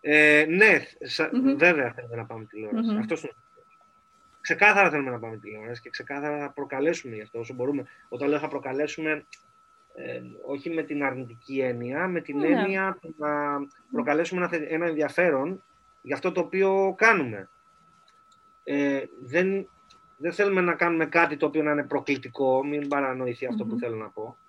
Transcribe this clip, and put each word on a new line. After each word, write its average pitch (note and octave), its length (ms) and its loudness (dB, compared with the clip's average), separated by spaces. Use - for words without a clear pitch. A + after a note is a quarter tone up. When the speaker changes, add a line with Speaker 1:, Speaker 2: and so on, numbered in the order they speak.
Speaker 1:
Ε, D3+ 480 6
ναι, F#3 320 6
σα-, - 340 -2
Speaker 2:
Μμμ. C4 200 4
Speaker 1:
βέβαια D3 360 4
θέλουμε A#2+ 240 -12
να A2+ 100 -8
πάμε A2+ 180 -12
τηλεόραση. G#2+ 460 -4
Speaker 2:
Μμμ. G#2+ 80 0
Speaker 1:
Αυτός D#3 240 -4
είναι D3 80 -12
ο - 100 -20
σκοπός. - 380 -20
Ξεκάθαρα G3 500 6
θέλουμε C#3 200 -2
να A#2+ 80 -6
πάμε A2+ 180 -10
τηλεόραση G#2+ 460 -12
και A#2+ 80 -18
ξεκάθαρα C#3+ 480 -6
θα C#3+ 120 -8
προκαλέσουμε C#3 640 -4
γι' G#2+ 80 -10
αυτό A2+ 160 -12
όσο A#2 160 -10
μπορούμε. C3 300 -4
Όταν C3+ 200 -4
λέω D3 100 0
θα C#3 100 -4
προκαλέσουμε, D3 760 -4
ε, - 260 -10
όχι C#3 240 -6
με D#3+ 120 -2
την C#3+ 220 -2
αρνητική C3 560 -6
έννοια, B2+ 460 -2
με F3 140 -2
την C#3+ 180 -6
Speaker 2:
Ναι. A3+ 80 0
Speaker 1:
έννοια F#3+ 540 0
του D#3+ 180 -16
να D3 400 -2
Speaker 2:
Μμμ. C#3 80 -6
Speaker 1:
προκαλέσουμε D#3+ 480 0
ένα F3 100 0
θε-, D#3+ 240 -4
ένα E3 120 0
ενδιαφέρον D#3 760 0
για B2+ 120 -4
αυτό F3 180 -2
το F3 80 -2
οποίο F#3+ 580 2
κάνουμε. C#3 500 4
Ε, C#3+ 380 0
δεν, F#3 460 0
δεν E3 160 -4
θέλουμε G3 280 2
να F3 140 2
κάνουμε E3 320 2
κάτι E3 300 2
το D3+ 100 0
οποίο D3+ 160 0
να D3+ 80 2
είναι D3 140 0
προκλητικό, C3 800 0
μην D3 240 -4
παρανοηθεί B2+ 580 -2
αυτό A2+ 180 -4
που A2 80 -6
Speaker 2:
Μμμ. A#2 60 -4
Speaker 1:
θέλω A#2+ 180 -4
να A2 120 -10
πω. A2 280 -12